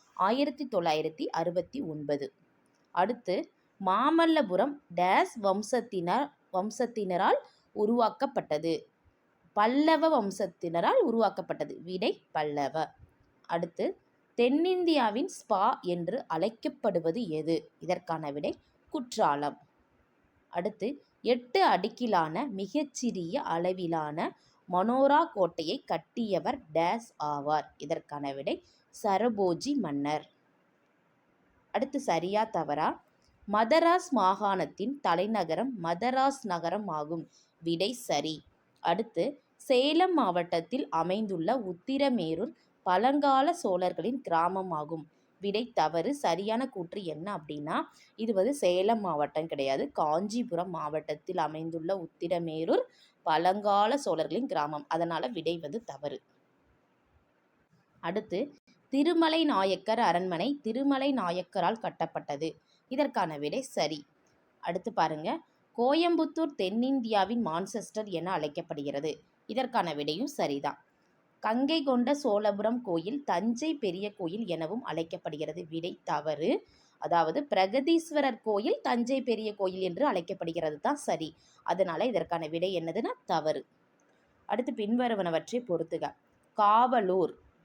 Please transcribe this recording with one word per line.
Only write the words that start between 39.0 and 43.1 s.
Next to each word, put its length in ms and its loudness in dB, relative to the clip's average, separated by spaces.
சேலம் 580 2
மாவட்டத்தில் 720 0
அமைந்துள்ள 720 0
உத்திரமேரூர் 920 -2
பழங்கால 680 4